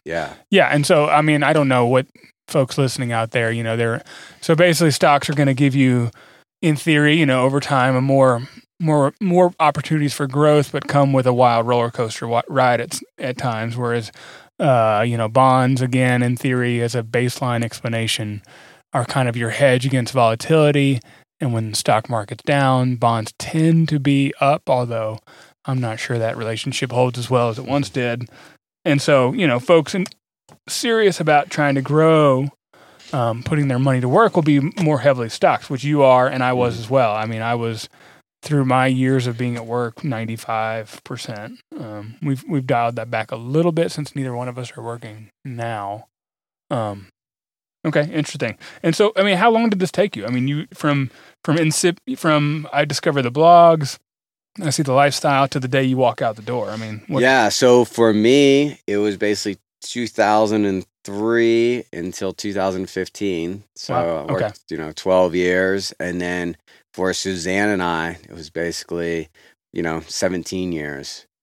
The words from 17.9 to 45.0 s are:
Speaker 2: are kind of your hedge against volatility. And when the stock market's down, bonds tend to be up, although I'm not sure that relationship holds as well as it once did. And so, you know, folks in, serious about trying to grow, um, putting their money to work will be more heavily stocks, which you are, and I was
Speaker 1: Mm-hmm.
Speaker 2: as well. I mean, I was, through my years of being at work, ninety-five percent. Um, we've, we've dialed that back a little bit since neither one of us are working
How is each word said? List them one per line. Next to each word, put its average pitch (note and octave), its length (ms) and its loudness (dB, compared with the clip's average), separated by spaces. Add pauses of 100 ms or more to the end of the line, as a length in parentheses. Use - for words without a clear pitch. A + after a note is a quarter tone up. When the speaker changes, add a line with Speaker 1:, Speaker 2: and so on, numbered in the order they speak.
Speaker 2:
are B2+ 120 0
kind C3 220 -2
of A#2 80 -4
your A#2+ 160 -4
hedge B2+ 360 2
against B2+ 260 -2
volatility. C#3 840 2 (400)
And C3 140 -2
when A2 180 -4
the G2+ 60 -8
stock - 320 0
market's A2 340 -6
down, C3 520 2
bonds A#2 440 -2
tend D#3+ 500 2
to D3+ 100 0
be C#3 400 0
up, C#3+ 300 0
although A#2 500 -2 (460)
I'm C3 160 -2
not A2 180 -6
sure A#2+ 200 -4
that A2+ 180 -2
relationship A#2 540 -6
holds B2 280 0
as A#2 100 -8
well A#2+ 200 2
as G#2+ 80 -8
it C3 80 -14
once C#3 240 -2
did. A#2+ 400 -6 (560)
And C#3+ 160 2
so, C3 320 4
you G3 140 0
know, A#2+ 120 2
folks E3 360 2
in, F#3 100 -2 (640)
serious A3 520 0
about D3+ 300 2
trying C#3+ 260 0
to C3+ 60 0
grow, D3 680 4 (640)
um, A#2 300 -2
putting D3 240 0
their B2+ 120 -2
money C3 220 0
to B2 80 -2
work G3+ 260 4
will E3+ 80 2
be C#3+ 160 4 (220)
more D3+ 180 2
heavily B2 300 2
stocks, - 400 0
which C3+ 140 -6
you D3 200 2
are, B2+ 240 6
and C3 160 -2
I B2+ 100 0
was B2 220 0
Speaker 1:
Mm-hmm. A#2 80 -10
Speaker 2:
as G#2+ 60 -12
well. B2 260 2
I G#2+ 100 -4
mean, A2+ 160 -6
I A#2 140 -2
was, A#2 320 -6 (560)
through C#3+ 200 0
my C3 220 4
years C3 400 0
of A#2 140 -6
being B2 160 -4
at A#2 100 -10
work, A#2 380 -6
ninety-five A2+ 1000 -6
percent. A#2+ 560 -14 (180)
Um, G#2+ 440 -14
we've, C3+ 260 -4
we've C3+ 200 -4
dialed A#2 280 -2
that A2+ 140 -10
back A2 220 -6
a B2+ 40 -8
little C#3+ 360 -2
bit F3+ 200 -2
since - 240 -10
neither C3 200 -8
one B2 120 -8
of B2 120 -12
us B2 180 -12
are A#2 60 -14
working A2+ 460 -14 (140)